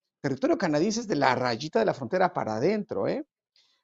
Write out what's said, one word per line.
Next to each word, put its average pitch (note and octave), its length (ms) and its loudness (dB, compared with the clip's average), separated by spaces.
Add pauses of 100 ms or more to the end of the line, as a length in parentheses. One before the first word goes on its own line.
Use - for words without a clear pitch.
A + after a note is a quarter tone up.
(200)
territorio D3 360 0
canadiense F#3+ 440 0
es A3+ 80 -8
de G3+ 80 0
la C3+ 180 4
rayita B2 460 0
de G#3+ 60 2
la E3+ 80 2
frontera F3 380 0
para - 220 -2
adentro, C3 540 -2
¿eh? A#3+ 160 -2 (600)